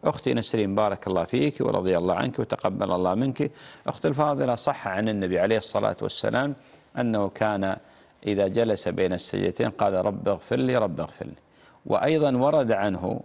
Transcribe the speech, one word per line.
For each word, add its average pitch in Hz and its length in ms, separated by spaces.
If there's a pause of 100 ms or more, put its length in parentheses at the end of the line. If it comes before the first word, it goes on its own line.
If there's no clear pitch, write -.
أختي 151 300
نسرين، 107 420
بارك 101 320
الله 92 160
فيك 139 360
ورضي 92 380
الله 87 180
عنك - 240
وتقبل 95 520
الله 90 240
منك. 135 360 (360)
أختي 139 200
الفاضلة، 139 480
صح - 320
عن 101 220
النبي 95 300
عليه 107 180
الصلاة 104 440
والسلام 117 540 (420)
أنه 110 320
كان 98 460 (520)
إذا 101 200
جلس 110 400
بين 92 260
السجدتين 98 560
قال: 101 240
"رب 95 340
اغفر 101 280
لي، 127 220
رب 101 220
اغفر - 260
لي." - 140 (460)
وأيضًا 147 520
ورد 135 340
عنه 98 540